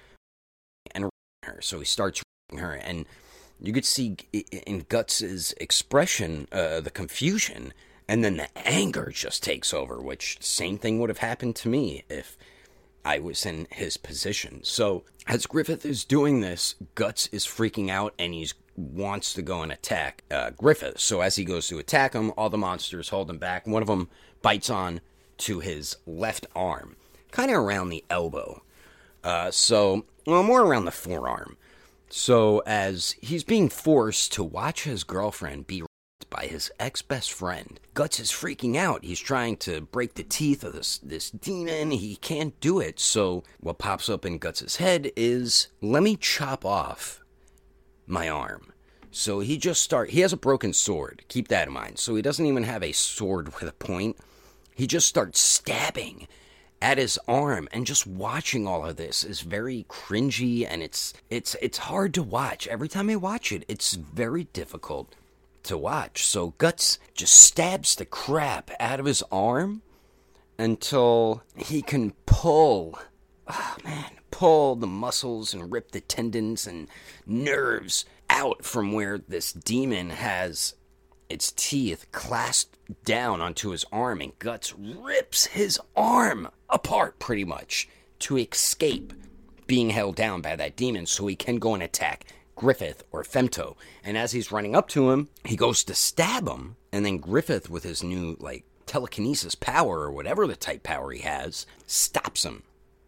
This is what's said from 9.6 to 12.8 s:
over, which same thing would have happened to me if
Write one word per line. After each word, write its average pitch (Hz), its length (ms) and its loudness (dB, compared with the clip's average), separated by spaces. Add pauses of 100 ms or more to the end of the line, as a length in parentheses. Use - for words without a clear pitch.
over, 64 280 -4
which 65 400 -8
same 95 360 -2
thing 113 220 0
would 117 100 0
have 107 100 -4
happened 117 380 -4
to - 120 -4
me 113 420 0
if 71 260 -10 (680)